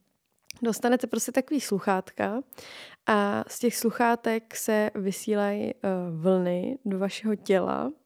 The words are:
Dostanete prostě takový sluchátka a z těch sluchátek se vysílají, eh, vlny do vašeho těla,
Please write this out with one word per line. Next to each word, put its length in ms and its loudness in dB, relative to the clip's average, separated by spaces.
Dostanete 440 2
prostě 260 -4
takový 280 0
sluchátka 840 -2
a 420 2
z 100 -12
těch 180 2
sluchátek 800 0
se 380 2
vysílají, 760 -2
eh, 40 -4
vlny 720 2
do 140 -2
vašeho 380 -2
těla, 560 2